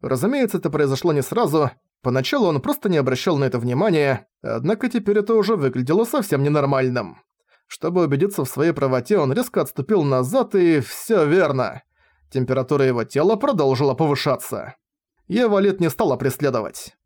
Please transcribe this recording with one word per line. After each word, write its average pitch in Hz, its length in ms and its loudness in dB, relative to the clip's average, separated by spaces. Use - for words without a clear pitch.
Разумеется, 208 560 0
это 160 120 -2
произошло 147 440 0
не 143 80 2
сразу. 151 500 0
Поначалу 131 460 0
он 151 120 0
просто 247 300 -4
не 170 80 2
обращал 139 400 0
на 139 80 0
это 123 140 -2
внимания, 139 680 0
однако 160 480 -2
теперь 208 300 0
это 208 160 0
уже 214 200 2
выглядело 135 480 0
совсем 196 400 -2
ненормальным. 135 760 0
Чтобы 170 360 -2
убедиться 156 400 0
в 123 60 -4
своей 160 240 0
правоте, 131 440 0
он 139 140 2
резко 214 300 -2
отступил 160 420 0
назад, 139 520 0
и 170 260 4
все 180 440 0
верно. 143 580 0
Температура 131 540 0
его 120 220 2
тела 175 320 0
продолжила 143 560 0
повышаться. 139 840 -2
Ева 208 320 2
Лид 196 200 2
не 170 100 2
стала 139 280 -2
преследовать. 127 880 -4